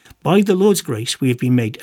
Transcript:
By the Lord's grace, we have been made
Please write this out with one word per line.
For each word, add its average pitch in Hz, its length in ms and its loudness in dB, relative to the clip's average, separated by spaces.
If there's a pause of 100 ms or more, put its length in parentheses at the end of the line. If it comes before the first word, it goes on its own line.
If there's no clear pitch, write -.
(240)
By 180 180 2
the 196 140 0
Lord's 196 260 2
grace, 117 400 -8
we 135 80 2
have 123 80 0
been 127 160 0
made 120 300 0